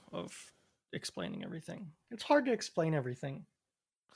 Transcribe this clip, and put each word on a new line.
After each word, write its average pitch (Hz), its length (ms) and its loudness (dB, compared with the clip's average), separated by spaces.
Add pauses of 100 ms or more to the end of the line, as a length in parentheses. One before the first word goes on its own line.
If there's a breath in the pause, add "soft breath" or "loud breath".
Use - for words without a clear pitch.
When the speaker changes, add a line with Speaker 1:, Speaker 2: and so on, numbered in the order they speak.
(120)
Speaker 1:
of - 420 -8 (400)
explaining - 500 -4
everything. 170 500 -10 (180)
It's 233 120 -8
hard 294 220 8
to 262 60 4
explain 165 420 2
everything 139 540 -2 (600)
Speaker 2:
'Cause - 60 -16